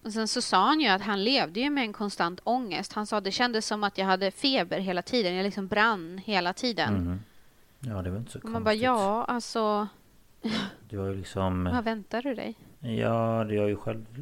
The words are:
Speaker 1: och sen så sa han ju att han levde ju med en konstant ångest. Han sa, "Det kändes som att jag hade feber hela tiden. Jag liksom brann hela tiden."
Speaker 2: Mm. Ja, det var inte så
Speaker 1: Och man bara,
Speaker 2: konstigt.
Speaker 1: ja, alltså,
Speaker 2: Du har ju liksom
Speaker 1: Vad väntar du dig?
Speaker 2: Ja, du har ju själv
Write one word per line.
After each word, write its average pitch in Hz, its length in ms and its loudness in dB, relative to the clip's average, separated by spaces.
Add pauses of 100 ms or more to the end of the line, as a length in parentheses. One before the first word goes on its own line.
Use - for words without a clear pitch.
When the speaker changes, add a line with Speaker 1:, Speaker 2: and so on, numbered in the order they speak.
Speaker 1:
och 220 100 -8
sen 220 160 -2
så 240 140 0
sa 196 240 4
han 302 140 4
ju 285 80 4
att 196 140 4
han 202 220 0
levde 208 360 2
ju 285 100 0
med 285 140 0
en 208 80 -6
konstant 196 520 -2
ångest. 208 480 -2
Han 214 140 -4
sa, 214 140 0
"Det 196 120 -2
kändes 233 340 0
som 208 180 -2
att 196 140 0
jag 190 80 2
hade 190 240 4
feber 240 480 0
hela 185 240 0
tiden. 196 320 0
Jag 185 100 0
liksom 196 220 -2
brann 190 520 0
hela 185 340 0
tiden." 165 440 0
Speaker 2:
Mm. 90 240 -2 (600)
Ja, 107 220 -4
det 90 80 -2
var 98 80 -4
inte 120 140 -8
så - 60 -12
Speaker 1:
Och - 120 -16
man 226 140 -4
bara, 214 60 4
Speaker 2:
konstigt. 220 140 0
Speaker 1:
ja, 226 400 2
alltså, 214 640 0 (1000)
Speaker 2:
Du 104 100 -8
har 95 80 -2
ju 98 80 -2
liksom 92 500 0
Speaker 1:
Vad 226 200 0
väntar 226 380 -4
du 269 120 -2
dig? 220 200 -8 (260)
Speaker 2:
Ja, 113 680 0
du 104 100 0
har 104 80 4
ju 104 100 2
själv 113 460 -8